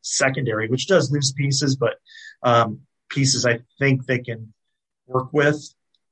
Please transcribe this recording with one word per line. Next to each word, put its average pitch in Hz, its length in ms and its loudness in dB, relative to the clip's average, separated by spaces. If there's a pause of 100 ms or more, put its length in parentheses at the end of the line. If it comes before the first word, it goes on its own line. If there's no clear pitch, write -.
secondary, 117 680 -2
which 131 180 -2
does 147 240 2
lose 143 220 0
pieces, 139 420 0
but, 113 200 0 (480)
um, 117 380 2 (280)
pieces 131 360 0
I 117 140 2 (200)
think 135 260 2
they 123 140 -2
can 113 340 -12 (540)
work 127 260 -4
with. 147 240 2 (540)